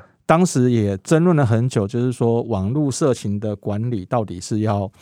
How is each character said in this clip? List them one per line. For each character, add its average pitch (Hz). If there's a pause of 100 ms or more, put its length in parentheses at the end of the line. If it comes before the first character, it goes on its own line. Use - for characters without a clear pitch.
(280)
当 165
时 127
也 104
争 160
论 180
了 147
很 113
久， 107
就 120
是 127
说 117
网 104
络 143
色 131
情 104
的 107
管 107
理 101
到 117
底 92
是 107
要 101 (100)